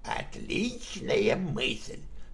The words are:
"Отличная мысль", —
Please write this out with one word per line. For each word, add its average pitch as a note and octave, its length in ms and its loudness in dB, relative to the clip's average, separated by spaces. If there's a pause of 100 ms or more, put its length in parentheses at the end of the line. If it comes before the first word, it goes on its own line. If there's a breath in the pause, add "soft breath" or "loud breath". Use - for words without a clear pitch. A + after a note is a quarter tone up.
"Отличная - 1300 2
мысль", — C3 640 0 (340 loud breath)